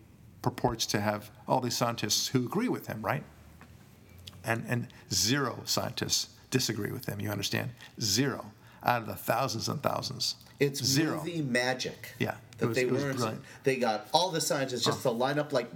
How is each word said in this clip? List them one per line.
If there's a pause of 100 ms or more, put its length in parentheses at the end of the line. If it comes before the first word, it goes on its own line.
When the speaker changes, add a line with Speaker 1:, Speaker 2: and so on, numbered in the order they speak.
(400)
Speaker 1:
purports
to
have (160)
all
these
scientists
who
agree
with
him,
right? (1200)
And,
and (240)
zero
scientists (220)
disagree
with
him,
you
understand? (300)
Zero (380)
out
of
the
thousands
and
thousands. (240)
Speaker 2:
It's
Speaker 1:
Zero.
Speaker 2:
movie
magic
Speaker 1:
Yeah, (240)
Speaker 2:
that
Speaker 1:
it
was,
Speaker 2:
they
Speaker 1:
it
was
Speaker 2:
weren't,
Speaker 1:
brilliant. (220)
Speaker 2:
they
got
all
the
scientists
just
Speaker 1:
Huh.
Speaker 2:
to
line
up
like